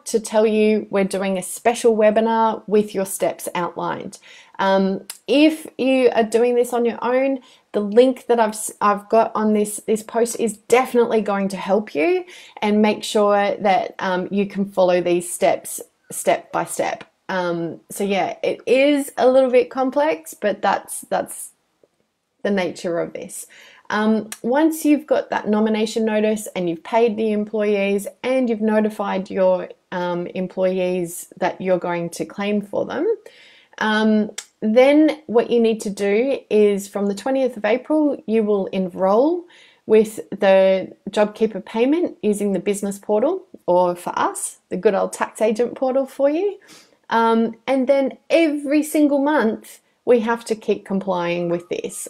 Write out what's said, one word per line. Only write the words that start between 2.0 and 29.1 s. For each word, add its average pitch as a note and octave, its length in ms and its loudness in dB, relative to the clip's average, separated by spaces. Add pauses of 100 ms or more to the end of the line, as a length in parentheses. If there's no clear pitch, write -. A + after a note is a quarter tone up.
with G#3 260 0
your G3 120 -2
steps - 500 -4
outlined. F3 640 -6 (420)
Um, G3 460 0 (220)
if D4+ 400 2 (100)
you C4 360 2
are A3+ 100 2
doing A3+ 320 2
this A#3+ 180 0
on A#3+ 120 0
your A3 160 -2
own, C4 380 0 (320)
the G#3 80 -4
link A#3+ 480 2
that A#3 120 2
I've, A3 100 2
s-, - 220 -10 (100)
I've G3+ 280 0
got A3+ 260 2
on G#3+ 180 0
this, G#3+ 320 -2
this A3 180 -2
post A#3 360 -4
is G#3+ 180 -2
definitely A#3+ 640 0
going G3 280 -2
to G3 80 -8
help G3 360 -2
you F4 320 0 (360)
and G#3+ 200 2
make G#3+ 220 0
sure G3+ 540 2
that, F#3+ 420 0
um, F#3 320 -2
you G3+ 140 0
can G3 200 -4
follow F3+ 360 2
these F3 300 0
steps - 500 -2 (300)
step - 400 -2
by E3 140 -4
step. - 380 -6 (240)
Um, E3+ 600 -4
so - 140 -6
yeah, F#3+ 400 -2
it - 220 -2
is C#4 520 2
a B3+ 120 4
little C4 200 6
bit B3 200 4
complex, C#4+ 640 -2
but G3 280 -4
that's, - 480 -2
that's - 420 -6 (920)
the G3+ 80 -2
nature F3+ 480 -4
of E3 140 -6
this. - 320 -14 (440)
Um, G#3+ 400 0 (120)
once D#4 440 0
you've D4 200 4
got - 260 0
that - 160 -4
nomination G#3+ 580 0
notice G#3+ 500 -2
and F3+ 140 -2
you've E3 140 -6
paid A3+ 340 0
the A3 160 0
employees G#3 760 -2 (160)
and B3+ 260 0
you've G#3+ 120 -2
notified G#3+ 680 0